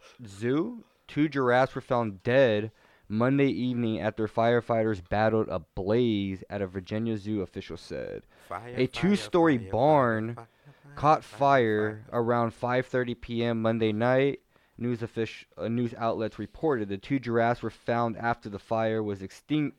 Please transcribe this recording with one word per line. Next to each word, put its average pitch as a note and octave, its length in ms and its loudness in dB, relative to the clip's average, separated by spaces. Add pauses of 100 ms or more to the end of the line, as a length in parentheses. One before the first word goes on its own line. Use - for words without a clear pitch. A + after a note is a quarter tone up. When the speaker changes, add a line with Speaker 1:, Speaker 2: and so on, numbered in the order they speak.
(260)
Speaker 1:
zoo, C#3 580 -4 (240)
two D3+ 200 0
giraffes C3 460 2
were C3 60 -8
found A#2 420 -2
dead A#2 480 4 (380)
Monday C3+ 400 4
evening A#2 520 -2
after G#2+ 260 -2
firefighters A2+ 800 0
battled A2 400 2
a F#2 100 -4
blaze G2 920 -2
at G2+ 140 -6
a F#2+ 40 -4
Virginia G#2+ 520 -4
zoo, G#2 240 -4
officials F2+ 400 -10
said. G#1 400 -10 (260)
Speaker 2:
Fire, A2 240 -12
Speaker 1:
A B2 40 -10
Speaker 2:
fire, B2+ 100 2
Speaker 1:
two-story E3+ 720 2
Speaker 2:
fire, A2 80 -8
fire, F#2+ 60 -14
Speaker 1:
barn A#2 640 2
Speaker 2:
fire, A2+ 100 -16 (180)
fire, C#3+ 320 -20
Speaker 1:
caught D3+ 280 4
Speaker 2:
fire, G#2+ 140 -18
Speaker 1:
fire A2 720 2
Speaker 2:
fire. A#2+ 100 -2
Speaker 1:
around A#2 340 0
five B2+ 320 -2
thirty B2 280 -2
P A#2 300 -4
M A#2 160 0
Monday A2+ 320 2
night. B2+ 480 2 (380)
News A#2 240 -4
offic-, - 440 -6 (120)
uh, F2+ 100 -6
news A#2+ 300 -2
outlets A2 400 -4
reported A2 500 -2
the G2 100 -6
two C#3 220 -2
giraffes A#2 420 0
were A2 80 -4
found A#2 460 -2
after A#2 320 -4
the G2+ 100 -10
fire A2 440 -2
was G2+ 180 -4
extin-, C#3+ 580 -4